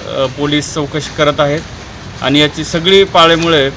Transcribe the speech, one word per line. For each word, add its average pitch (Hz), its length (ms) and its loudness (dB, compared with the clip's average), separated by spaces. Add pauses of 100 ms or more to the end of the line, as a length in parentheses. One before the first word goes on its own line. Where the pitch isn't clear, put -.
अ, 127 200 -2
पोलीस 143 480 -4
चौकशी 147 420 -6
करत 147 240 2
आहेत 147 200 0 (640)
आणि 135 180 2
याची 151 240 0
सगळी 180 400 4
पाळेमुळे 165 720 2